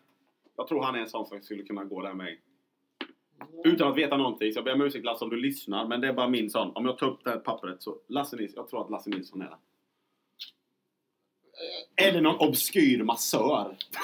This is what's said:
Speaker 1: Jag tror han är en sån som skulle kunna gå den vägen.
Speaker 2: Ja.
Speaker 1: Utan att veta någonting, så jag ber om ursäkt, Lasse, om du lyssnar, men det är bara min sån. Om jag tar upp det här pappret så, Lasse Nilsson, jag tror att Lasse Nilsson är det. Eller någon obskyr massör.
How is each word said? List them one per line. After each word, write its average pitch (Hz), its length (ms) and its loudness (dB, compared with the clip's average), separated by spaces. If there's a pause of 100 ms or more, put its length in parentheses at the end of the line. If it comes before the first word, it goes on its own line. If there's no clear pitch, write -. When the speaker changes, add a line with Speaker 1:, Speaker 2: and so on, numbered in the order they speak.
(560)
Speaker 1:
Jag 120 120 -6
tror 147 140 0
han 131 120 0
är 120 60 -2
en 110 80 -6
sån 110 180 -6
som 101 160 -14
skulle 98 200 -10
kunna 98 220 -8
gå 95 180 -8
den 95 160 -8
vägen. 87 200 -10 (1000)
Speaker 2:
Ja. 165 260 -16
Speaker 1:
Utan 165 240 6
att 139 100 2
veta 143 180 2
någonting, 110 360 0
så 110 60 -4
jag 120 60 -6
ber 131 100 0
om 135 60 4
ursäkt, 139 240 0
Lasse, 120 200 -4
om 113 60 -6
du 117 60 -2
lyssnar, 117 520 -2
men 120 120 -2
det 131 80 0
är 127 40 0
bara 123 160 2
min 110 220 2
sån. 104 240 0
Om 117 120 -2
jag 127 120 -2
tar 143 120 0
upp - 140 -12
det 123 60 -2
här 113 80 -2
pappret - 440 -6
så, - 240 -10
Lasse 139 300 -4
Nilsson, - 200 -6
jag - 120 -12
tror 117 160 -6
att 104 60 -12
Lasse 104 200 -8
Nilsson 95 320 -6
är 95 40 -8
det. - 100 -16 (2500)
Eller 175 120 4
någon 156 280 6
obskyr 139 540 4
massör. 113 760 0 (280)